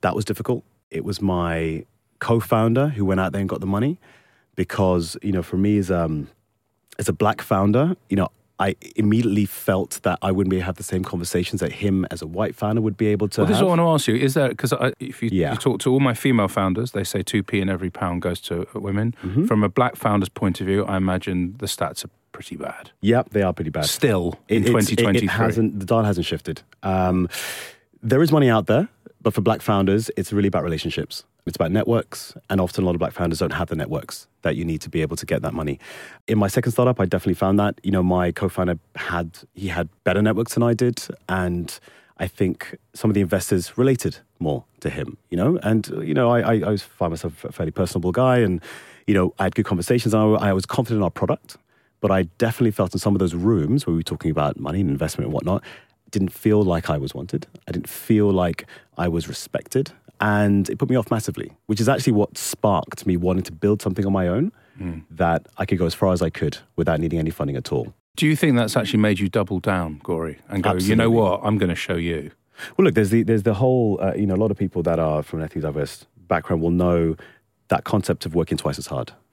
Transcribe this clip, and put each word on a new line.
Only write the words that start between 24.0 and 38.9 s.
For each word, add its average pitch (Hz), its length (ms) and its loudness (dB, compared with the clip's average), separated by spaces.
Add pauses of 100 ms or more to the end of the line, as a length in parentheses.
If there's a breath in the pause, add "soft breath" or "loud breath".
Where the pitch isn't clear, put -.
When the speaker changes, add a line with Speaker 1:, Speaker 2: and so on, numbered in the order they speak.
Speaker 2:
in 110 80 2
Speaker 1:
It, - 20 4
it's, 101 80 2
it, 123 40 4
Speaker 2:
twenty 107 260 2
twenty-three. 101 300 2
Speaker 1:
it 92 40 0
hasn't, 110 480 0
the 95 60 -8
dial 113 180 2
hasn't 90 220 0
shifted. - 360 -6 (220)
Um, 92 460 2 (720 loud breath)
there 127 180 4
is 165 120 4
money 143 160 6
out 110 180 4
there, 143 220 2 (320)
but 110 120 0
for - 60 0
black 107 220 2
founders, 101 560 2
it's 101 160 -4
really 101 160 2
about 87 160 0
relationships. - 580 -6 (220)
It's 87 100 -8
about 82 160 0
networks, - 640 -2 (140)
and 95 120 0
often 92 220 -2
a - 40 2
lot 87 60 0
of 82 60 -2
black 87 140 -2
founders 87 260 -2
don't 85 140 -2
have 90 160 -4
the 87 60 -4
networks - 520 -8 (160)
that - 120 0
you 85 80 -4
need 80 180 -4
to - 80 -12
be 80 120 -2
able 78 160 -4
to - 80 -10
get - 160 -2
that 80 120 -4
money. 76 260 -4 (480 loud breath)
In 113 100 2
my 101 100 4
second 120 260 0
startup, 123 260 2
I 98 60 2
definitely 92 280 0
found 98 260 2
that. 104 220 0
You 95 100 -4
know, 95 120 2
my 90 280 2
co-founder 90 460 -2 (180)